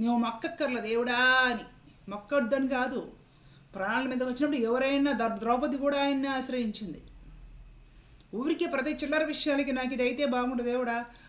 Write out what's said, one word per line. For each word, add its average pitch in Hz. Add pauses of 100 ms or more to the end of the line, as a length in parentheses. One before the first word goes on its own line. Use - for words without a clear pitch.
నువ్వు 233
మొక్కక్కర్ల 247
దేవుడా 233 (300)
అని, 226 (440)
మొక్కొద్దని 254
కాదు, 254 (600)
ప్రాణాల 214
మీదకి 254
వచ్చినప్పుడు 285
ఎవరైనా 269
ద-, 226
ద్రౌపది 247
కూడా 277
ఆయన్ని 269
ఆశ్రయించింది. 247 (1300)
ఊరికే 330
ప్రతి 269
చిల్లర 302
విషయాలకి 285
"నాకు 254
ఇదైతే 254
బాగుండు 247
దేవుడా, 240 (240)